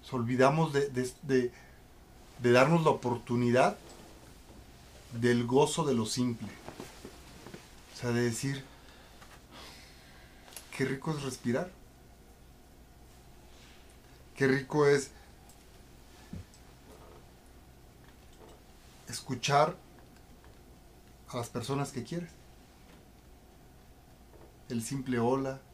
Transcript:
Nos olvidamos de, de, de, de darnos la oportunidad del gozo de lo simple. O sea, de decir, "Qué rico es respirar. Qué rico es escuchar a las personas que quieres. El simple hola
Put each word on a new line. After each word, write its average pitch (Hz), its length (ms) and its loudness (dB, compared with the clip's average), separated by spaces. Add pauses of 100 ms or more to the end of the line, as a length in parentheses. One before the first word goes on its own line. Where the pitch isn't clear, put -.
Nos - 120 -14
olvidamos 131 600 4
de, 139 160 2
de, 127 200 -4 (140)
de, 127 280 2 (880)
de 120 100 6
darnos 143 320 6
la 156 80 6
oportunidad 120 840 2 (1400)
del 120 320 2
gozo 147 400 2
de 139 80 0
lo 113 120 0
simple. 120 440 -4 (1500)
O - 40 -16
sea, 120 120 -4
de 117 100 2
decir, 135 420 -2 (2000)
"Qué 139 100 -2
rico 135 300 -6
es 143 80 -8
respirar. 131 480 -4 (2750)
Qué 139 120 0
rico 135 400 2
es 143 240 2 (4000)
escuchar 143 680 0 (1500)
a - 80 -8
las 117 120 -8
personas 135 420 -6
que 120 120 -8
quieres. 170 260 -8 (2500)
El 117 140 -4
simple 131 360 -4
hola 135 420 0 (120)